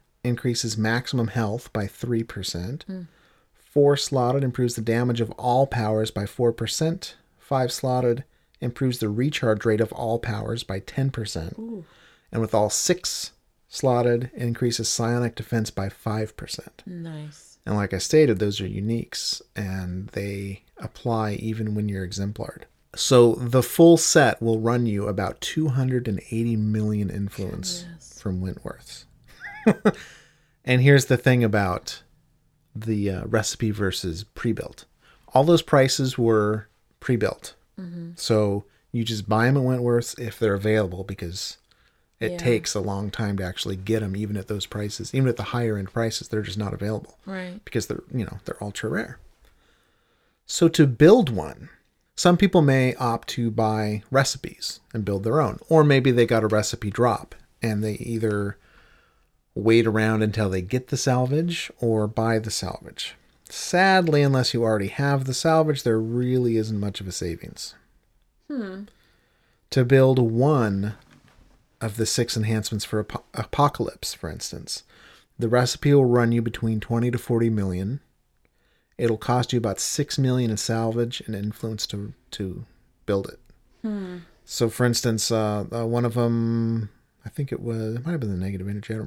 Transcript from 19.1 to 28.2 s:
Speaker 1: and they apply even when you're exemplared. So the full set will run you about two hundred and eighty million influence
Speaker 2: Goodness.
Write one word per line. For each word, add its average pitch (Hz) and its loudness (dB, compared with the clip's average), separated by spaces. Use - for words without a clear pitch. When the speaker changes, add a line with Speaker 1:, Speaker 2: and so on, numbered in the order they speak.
Speaker 1:
and 95 -6
they 98 -8
apply 110 -4
even 107 -4
when 104 -2
you're 95 -4
exemplared. 98 -8
So 120 8
the 123 2
full 170 10
set 143 4
will 113 2
run 120 2
you 104 0
about 98 -4
two 156 -2
hundred 127 0
and 101 -2
eighty 117 0
million 107 0
influence 98 -8
Speaker 2:
Goodness. - -20